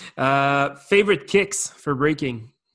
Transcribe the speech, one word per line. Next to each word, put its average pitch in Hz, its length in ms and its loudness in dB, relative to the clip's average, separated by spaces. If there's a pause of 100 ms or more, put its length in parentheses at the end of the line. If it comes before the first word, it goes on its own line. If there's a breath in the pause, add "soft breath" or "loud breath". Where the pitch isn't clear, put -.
(180 loud breath)
Uh, 139 580 2
favorite 202 520 0
kicks 196 400 0
for - 260 -6
breaking? 135 580 -4 (240)